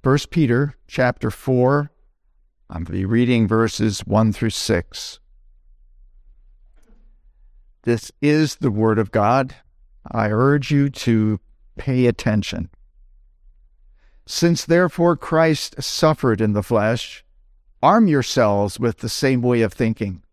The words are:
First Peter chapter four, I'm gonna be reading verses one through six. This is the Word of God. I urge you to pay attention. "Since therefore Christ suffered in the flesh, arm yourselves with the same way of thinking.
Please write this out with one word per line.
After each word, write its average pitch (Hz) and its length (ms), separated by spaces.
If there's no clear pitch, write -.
First 135 280
Peter 139 460
chapter - 440
four, 135 600
I'm 85 140
gonna 95 140
be 95 60
reading 117 420
verses 110 540
one 110 320
through 113 180
six. - 720
This 117 280
is 151 340
the 135 140
Word 110 280
of 101 120
God. 127 440
I 107 200
urge 135 400
you 143 200
to 107 480
pay 127 300
attention. 107 640
"Since - 400
therefore 170 520
Christ 160 640
suffered 131 580
in 107 140
the 104 80
flesh, 110 640
arm 202 260
yourselves 107 720
with 117 180
the - 120
same 131 320
way 123 180
of 110 140
thinking. 113 480